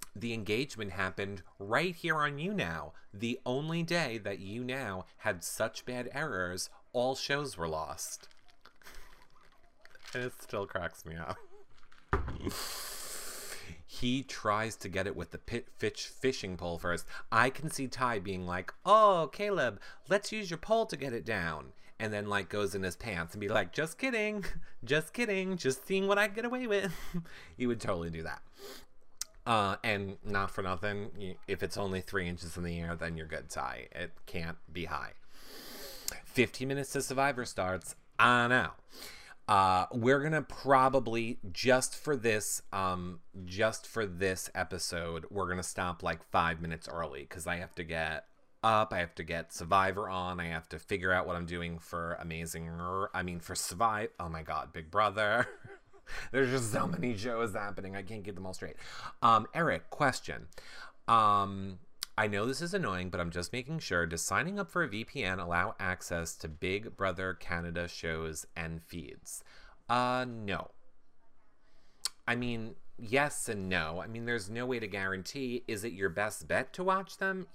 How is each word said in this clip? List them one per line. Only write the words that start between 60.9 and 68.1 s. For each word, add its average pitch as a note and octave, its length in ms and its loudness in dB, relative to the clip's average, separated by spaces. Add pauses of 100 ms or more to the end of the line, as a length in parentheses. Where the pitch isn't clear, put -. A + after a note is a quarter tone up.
Um, G2 680 4 (380)
I G#2+ 100 6
know G#2 180 2
this C3 160 0
is E3+ 120 -2
annoying, F#2+ 360 0
but F2 100 -2
I'm F2 120 0
just F2 200 -4
making B2+ 280 -4
sure. F2 260 2
Does E2 160 -2
signing D3+ 380 0
up G3 100 -4
for F3 140 0
a C#3+ 40 2
V A2 160 -4
P C3 200 -4
N F#2 160 0
allow F2 400 2
access F2+ 580 -2
to F2 100 -8
Big F#2 480 -2
Brother F#2 380 0
Canada E2+ 540 -2
shows D#2+ 580 -4 (100)